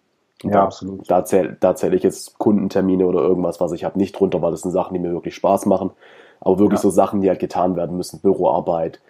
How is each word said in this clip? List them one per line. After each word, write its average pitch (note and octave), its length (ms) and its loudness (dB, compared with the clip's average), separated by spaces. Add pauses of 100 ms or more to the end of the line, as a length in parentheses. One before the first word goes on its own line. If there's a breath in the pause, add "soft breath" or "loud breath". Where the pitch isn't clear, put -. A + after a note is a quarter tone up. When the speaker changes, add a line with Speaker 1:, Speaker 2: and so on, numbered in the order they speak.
(440)
Speaker 1:
Und G2 80 -4
Speaker 2:
Ja, G2+ 80 4
Speaker 1:
da, G2 60 4
Speaker 2:
absolut. F#2+ 440 -10
Speaker 1:
da F2+ 140 2
zähl, - 380 0
da F#2 140 2
zähl F2 180 -2
ich F#2 100 0
jetzt - 340 -4
Kundentermine F#2+ 680 2
oder F2+ 140 0
irgendwas, F2+ 400 0
was E2+ 100 -2
ich F2 140 -8
hab, E2 100 -6
nicht F#2+ 240 -2
drunter, F#2 220 0
weil E2+ 100 0
das D#2+ 100 -8
sind F#2 100 -4
Sachen, F2+ 220 -2
die F2+ 60 -4
mir F2 140 -4
wirklich E2+ 200 -8
Spaß G2 320 0
machen. F#2+ 260 0 (500 loud breath)
Aber F#2 180 2
wirklich G2+ 200 4
Speaker 2:
Ja. - 40 -6
Speaker 1:
so G2+ 60 4
Sachen, F#2+ 320 2
die F#2+ 80 2
halt F2+ 100 0
getan F2+ 380 -2
werden E2+ 180 -4
müssen, F2+ 240 -8
Büroarbeit, F2 800 0 (100)